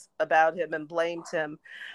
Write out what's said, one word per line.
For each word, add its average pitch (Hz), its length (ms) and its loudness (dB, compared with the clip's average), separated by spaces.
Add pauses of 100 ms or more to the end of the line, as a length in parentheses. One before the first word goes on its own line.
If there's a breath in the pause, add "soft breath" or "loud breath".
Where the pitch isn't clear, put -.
(200)
about 160 380 4
him 160 160 -4
and 156 140 -6
blamed 170 440 -2
him. 156 280 -4 (360 loud breath)